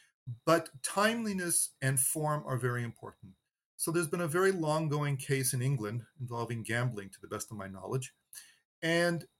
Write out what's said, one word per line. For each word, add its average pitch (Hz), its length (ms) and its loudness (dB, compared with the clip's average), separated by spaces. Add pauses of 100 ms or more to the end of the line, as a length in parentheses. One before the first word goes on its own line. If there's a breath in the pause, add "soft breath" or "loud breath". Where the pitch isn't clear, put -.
(480 loud breath)
But 165 240 4 (120)
timeliness 202 880 0 (120)
and 135 180 2
form 151 460 0
are 135 100 0
very 120 260 0
important. 113 500 -12 (440)
So - 140 -4
there's 165 160 2
been 170 140 0
a 175 80 0
very 185 240 4
long-going 151 640 2
case 135 360 0
in 127 80 2
England 120 440 0 (160)
involving 117 420 -4
gambling, 113 480 -2
to - 100 -20
the - 80 -16
best 107 220 -6
of 104 80 -10
my 95 80 -8
knowledge. 98 480 -6 (680 loud breath)
And 170 440 2 (160)